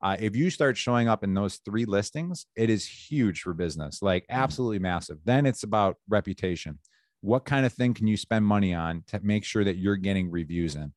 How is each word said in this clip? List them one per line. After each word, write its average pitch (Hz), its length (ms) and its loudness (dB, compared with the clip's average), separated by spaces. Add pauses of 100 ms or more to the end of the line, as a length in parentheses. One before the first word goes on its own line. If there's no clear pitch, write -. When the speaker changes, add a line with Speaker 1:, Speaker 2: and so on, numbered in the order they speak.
Speaker 1:
Uh, 98 180 0
if 107 160 -2
you 156 140 2
start 139 260 2
showing 120 320 2
up 110 160 2
in 98 120 0
those 98 220 -2
three 110 280 -4
listings, 151 680 -4
it 113 160 2
is 101 160 0
huge 113 540 -2
for 92 120 -6
business, 78 480 -6
like, 92 220 2
Speaker 2:
Mm-hmm. 127 180 -2
Speaker 1:
absolutely 123 380 -2
massive. 87 440 -4
Then 127 220 4
it's 131 160 0
about 104 360 2 (120)
reputation. 92 720 -2 (400)
What 120 260 0
kind 139 220 2
of 120 40 -2
thing 123 220 0
can 107 140 0
you 107 100 2
spend 110 260 0
money 104 300 4
on 82 360 -4
to 104 120 -6
make 104 220 0
sure 107 200 0
that 95 140 2
you're 98 200 2 (100)
getting 92 240 0
reviews 85 440 -2
in? 76 220 -8